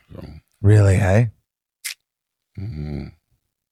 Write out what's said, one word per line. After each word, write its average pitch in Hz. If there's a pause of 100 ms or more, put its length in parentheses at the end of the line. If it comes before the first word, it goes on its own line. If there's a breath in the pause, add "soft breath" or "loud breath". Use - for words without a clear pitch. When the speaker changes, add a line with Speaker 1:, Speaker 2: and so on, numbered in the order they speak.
(160)
Speaker 1:
So. - (360)
Speaker 2:
Really, 101
hey? 101 (1300)
Speaker 1:
Mm-hmm. 76 (640)